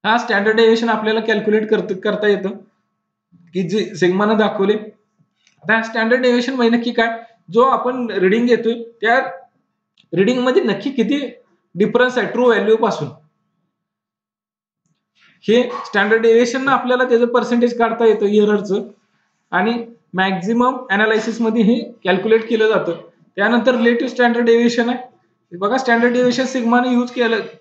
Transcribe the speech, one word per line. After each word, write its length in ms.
हा 140
standard 380
deviation 340
आपल्याला 320
calculate 480
करत-, 240
करता 240
येतं 300
की 140
जे 140
सिग्मानं 420
दाखवले. 400
आता 200
standard 380
deviation 320
म्हणजे 240
नक्की 160
काय? 240
जो 100
आपण 480
reading 360
घेतोय 260
त्या 180
reading 260
मध्ये 240
नक्की 280
किती 280
difference 420
आहे 140
true 140
value 320
पासून, 300
हे 160
standard 360
deviation 480
आपल्याला 340
त्याचं 240
percentage 500
काढता 280
येतं 200
एररचं. 580
आणि 220
maximum 600
analysis 520
मध्ये 220
हे 160
calculate 460
केलं 200
जातं. 300
त्यानंतर 380
relative 360
standard 340
deviation 440
आहे, 680
बघा 200
standard 360
deviation 320
सिग्माने 480
यूज 180
केलं 280